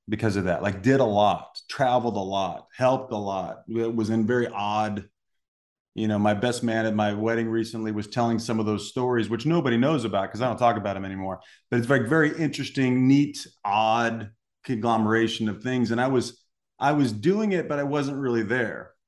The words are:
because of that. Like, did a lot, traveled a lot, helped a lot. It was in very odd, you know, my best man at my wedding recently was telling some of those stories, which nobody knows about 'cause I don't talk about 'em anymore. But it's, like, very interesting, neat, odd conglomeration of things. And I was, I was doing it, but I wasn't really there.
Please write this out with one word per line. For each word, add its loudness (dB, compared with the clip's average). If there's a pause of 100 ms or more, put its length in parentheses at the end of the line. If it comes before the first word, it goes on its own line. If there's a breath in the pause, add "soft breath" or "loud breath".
because 0
of 0
that. 0
Like, -2
did 6
a 4
lot, 2 (100)
traveled 0
a -2
lot, -4 (100)
helped 2
a -4
lot. -6
It -2
was 0
in 2
very 2
odd, -2 (880)
you 0
know, 2
my 4
best -2
man 0
at 0
my 0
wedding -2
recently -4
was -6
telling 0
some -2
of 0
those -2
stories, -2
which -4
nobody 2
knows 2
about -2
'cause -8
I 0
don't -2
talk 4
about -4
'em -8
anymore. -8 (320 loud breath)
But 2
it's, -2
like, 4
very 2
interesting, 0
neat, 2 (160)
odd 0 (340)
conglomeration 2
of -6
things. 0
And 0
I 2
was, -2 (340)
I 2
was 2
doing 0
it, -2
but -2
I -2
wasn't -2
really 0
there. -4 (160)